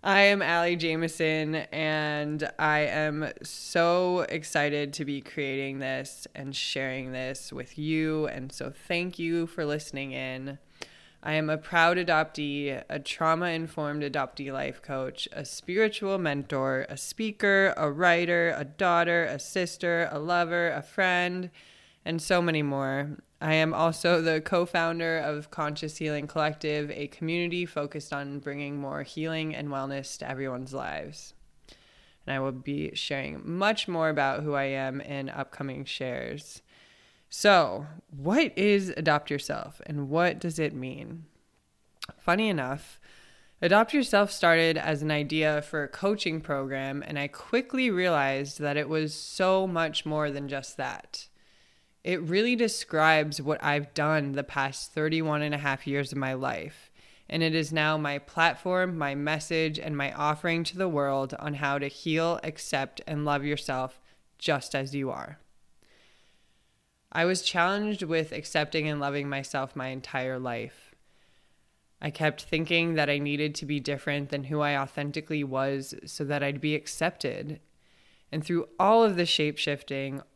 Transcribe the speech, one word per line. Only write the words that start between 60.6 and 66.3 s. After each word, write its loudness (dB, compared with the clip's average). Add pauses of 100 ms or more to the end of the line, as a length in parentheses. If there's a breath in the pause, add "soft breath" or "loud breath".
to -6
the 0
world 0
on -4
how 0
to -2
heal, 0
accept, -4
and -4
love 2
yourself -4 (380 soft breath)
just -2
as -4
you -2
are. -10 (1700 soft breath)